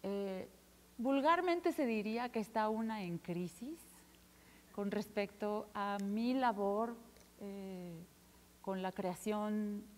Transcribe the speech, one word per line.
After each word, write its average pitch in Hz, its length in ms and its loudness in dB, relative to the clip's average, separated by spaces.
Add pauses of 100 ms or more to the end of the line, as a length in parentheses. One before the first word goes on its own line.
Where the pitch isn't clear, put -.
Eh, 196 440 -2 (500)
vulgarmente 339 760 4
se 294 120 4
diría 226 440 0
que 226 100 0
está 214 300 2
una 220 340 0
en 175 140 -2
crisis 180 600 -4 (920)
con 202 200 -2
respecto 208 800 -2
a 202 300 -2
mi 220 300 2
labor, 226 640 2 (440)
eh, 185 640 -8 (580)
con 190 200 -2
la 185 100 0
creación 208 920 0 (140)